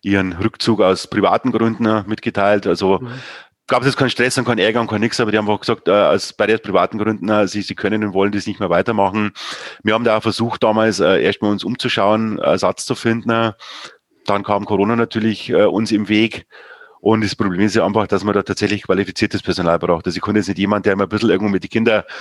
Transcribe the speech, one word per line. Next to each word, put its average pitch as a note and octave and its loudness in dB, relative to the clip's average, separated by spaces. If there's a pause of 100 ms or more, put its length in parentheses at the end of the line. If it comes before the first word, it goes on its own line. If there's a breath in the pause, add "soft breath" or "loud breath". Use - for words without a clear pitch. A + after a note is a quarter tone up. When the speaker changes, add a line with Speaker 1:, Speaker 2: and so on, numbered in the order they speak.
Speaker 1:
ihren G2 0
Rückzug G2 0
aus F#2 2
privaten G#2 0
Gründen, A2+ 0
äh, A2 2
mitgeteilt. G#2 0
Also F#2+ 2
Speaker 2:
Mhm. B2+ -10 (600 loud breath)
Speaker 1:
gab A#2+ 2
es B2 -2
jetzt C3+ 2
keinen C3 2
Stress B2 0
und B2 0
keinen A#2 0
Ärger A2 2
und A2+ 0
kein G#2+ -2
nix, - 0
aber G#2+ 0
die G#2+ 4
haben G#2 0
einfach G#2 0
gesagt, - -2
äh, F2+ 4
aus, G2 2
beide G#2+ 2
aus A2 -2
privaten F#2 0
Gründen, G#2 -2
äh, G#2 2
sie, G#2 -6
sie F#2+ -10
können G#2+ -2
und G2 -4
wollen G2 2
das G2+ -4
nicht G#2 -8
mehr F#2+ -2
weitermachen. G2+ 0 (500 loud breath)
Wir G#2+ 2
haben A#2 0
da A2 4
auch G#2+ -2
versucht, A#2 -2
damals, A2 2
äh, F2 4
erstmal G2+ 0
uns G2+ -2
umzuschauen, A2 0
Ersatz - 0
zu C3 -4
finden. A2+ 0 (720 loud breath)
Dann G2+ -2
kam G2+ -2
Corona G#2 2
natürlich, A2+ -2
äh, G2 4
uns G#2 0
im G#2 0
Weg. G#2+ 0 (540 loud breath)
Und A2 2
das G2 -4
Problem F#2+ -2
ist G2+ 2
ja G#2 2
einfach, G2+ 0
dass F#2 -2
man G2+ 0
da G2 2
tatsächlich G2+ -4
qualifiziertes G2 -2
Personal E2+ 0
braucht. E2+ -2
Also E2+ -4
ich - -8
kann G#2 0
jetzt G2 0
nicht F#2 -4
jemand, G2 0
der G#2 4
immer G2 0
ein F2+ -2
bisschen G#2+ 0
irgendwo G2 0
mit F#2+ -2
den - -14
Kindern A2+ 0 (160 loud breath)